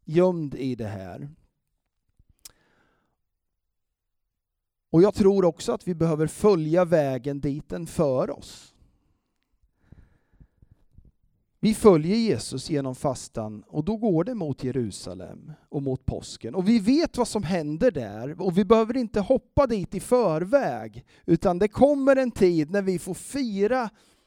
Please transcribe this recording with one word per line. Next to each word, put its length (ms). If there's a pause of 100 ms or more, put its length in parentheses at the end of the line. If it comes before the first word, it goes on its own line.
gömd 500
i 200
det 140
här. 420 (3500)
Och 120
jag 120
tror 300
också 280
att 160
vi 60
behöver 320
följa 580
vägen 560
dit 280
den 180
för 440
oss. 440 (2750)
Vi 140
följer 420
Jesus 540
genom 240
fastan 680
och 220
då 120
går 280
det 100
mot 300
Jerusalem 880 (160)
och 140
mot 240
påsken. 480
Och 140
vi 100
vet 380
vad 120
som 140
händer 480
där 500
och 180
vi 60
behöver 320
inte 240
hoppa 460
dit 280
i 60
förväg, 1040 (220)
utan 320
det 100
kommer 480
en 140
tid 400
när 120
vi 160
får 160
fira, 760 (360)